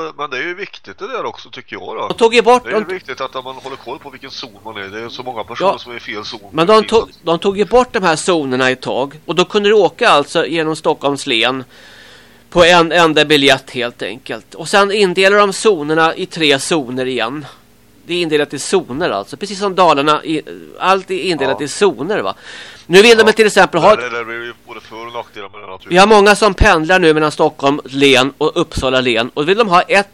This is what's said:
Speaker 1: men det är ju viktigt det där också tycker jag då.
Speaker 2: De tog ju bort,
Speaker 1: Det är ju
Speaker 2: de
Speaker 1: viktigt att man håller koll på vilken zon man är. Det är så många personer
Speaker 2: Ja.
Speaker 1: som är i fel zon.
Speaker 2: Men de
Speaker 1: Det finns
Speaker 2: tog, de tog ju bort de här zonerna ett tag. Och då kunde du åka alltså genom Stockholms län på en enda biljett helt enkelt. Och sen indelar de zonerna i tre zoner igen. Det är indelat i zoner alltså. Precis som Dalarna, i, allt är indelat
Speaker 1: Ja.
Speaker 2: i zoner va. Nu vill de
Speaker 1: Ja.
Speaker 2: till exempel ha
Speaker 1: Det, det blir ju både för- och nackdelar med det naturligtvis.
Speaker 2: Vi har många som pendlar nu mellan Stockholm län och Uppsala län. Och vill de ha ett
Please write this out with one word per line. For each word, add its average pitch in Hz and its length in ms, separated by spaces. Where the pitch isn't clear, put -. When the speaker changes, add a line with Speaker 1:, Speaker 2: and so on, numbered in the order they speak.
Speaker 1:
men 147 140
det 127 80
är 135 40
ju 175 120
viktigt 180 440
det 202 100
där 226 160
också 123 260
tycker 113 260
jag 98 200
då. - 120
Speaker 2:
De - 60
tog 226 200
ju 233 80
bort, 240 220
Speaker 1:
Det 226 60
är - 40
ju 214 100
Speaker 2:
de 185 100
Speaker 1:
viktigt 135 260
att 131 140
man 131 120
håller 131 200
koll 165 220
på 143 120
vilken 131 200
zon 113 340
man 110 120
är. 98 120
Det 104 120
är 117 80
så 113 140
många 120 220
personer 120 260
Speaker 2:
Ja. - 80
Speaker 1:
som 123 140
är 120 40
i 117 40
fel 104 240
zon. 113 160
Speaker 2:
Men 160 140
de 208 100
Speaker 1:
Det - 60
finns 208 80
Speaker 2:
tog, 220 200
de 165 160
tog 196 200
ju 208 60
bort 247 280
de 214 100
här 185 140
zonerna 135 540
ett 127 120
tag. 135 420
Och 170 100
då 175 100
kunde 208 240
du 220 60
åka 214 340
alltså 151 380
genom 160 300
Stockholms 139 500
län 127 380
på 175 140
en 165 280
enda 160 320
biljett 139 460
helt 120 320
enkelt. 117 520
Och 160 140
sen 202 240
indelar 190 460
de 202 140
zonerna 160 640
i 180 120
tre 143 320
zoner 131 480
igen. 127 400
Det 170 80
är 175 80
indelat 151 320
i 143 40
zoner 143 520
alltså. 101 260
Precis 202 220
som 196 160
Dalarna, 151 500
i, 156 180
allt 185 320
är 190 80
indelat 135 420
Speaker 1:
Ja. 143 40
Speaker 2:
i 143 40
zoner 170 540
va. 98 120
Nu 185 160
vill 226 160
de 220 80
Speaker 1:
Ja. 214 60
Speaker 2:
till 214 140
exempel 185 340
ha 196 160
Speaker 1:
Det, 120 140
det 117 140
blir 113 100
ju 120 100
både 113 140
för- 113 260
och 117 60
nackdelar 110 360
med 104 120
det 98 60
naturligtvis. 95 260
Speaker 2:
Vi 170 60
har 196 80
många 208 300
som 202 180
pendlar 180 440
nu 160 160
mellan 156 180
Stockholm 151 520
län 135 540
och 151 160
Uppsala 131 460
län. 120 340
Och 147 140
vill 196 100
de 226 100
ha 180 140
ett 196 320